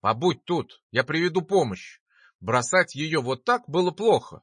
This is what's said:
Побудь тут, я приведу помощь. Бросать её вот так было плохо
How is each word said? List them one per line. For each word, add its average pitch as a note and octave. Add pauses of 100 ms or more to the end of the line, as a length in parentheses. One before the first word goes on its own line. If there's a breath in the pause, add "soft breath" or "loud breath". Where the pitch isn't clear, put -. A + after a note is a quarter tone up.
Побудь A#2+
тут, -
я C3
приведу E3+
помощь. D3+ (400 soft breath)
Бросать B2
её D3+
вот B2
так A#3+
было F3+
плохо F#3